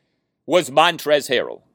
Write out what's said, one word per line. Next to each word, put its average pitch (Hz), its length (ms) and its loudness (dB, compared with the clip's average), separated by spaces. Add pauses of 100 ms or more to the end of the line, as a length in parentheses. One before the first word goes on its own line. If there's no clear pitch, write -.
(460)
was 151 240 0
Montrezl 151 600 0
Harrell. 80 320 -4 (140)